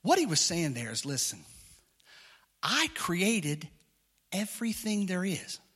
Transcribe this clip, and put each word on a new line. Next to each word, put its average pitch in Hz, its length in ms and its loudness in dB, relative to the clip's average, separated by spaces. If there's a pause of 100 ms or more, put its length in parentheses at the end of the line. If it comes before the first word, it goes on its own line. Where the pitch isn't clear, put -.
What 339 160 6
he 311 80 4
was 160 140 2
saying 165 340 0
there 117 160 -6
is, 113 140 -4
"Listen, 135 400 -4 (1160)
I 302 320 2
created 170 760 0 (640)
everything 208 760 -2
there 180 180 0
is. - 340 -4 (180)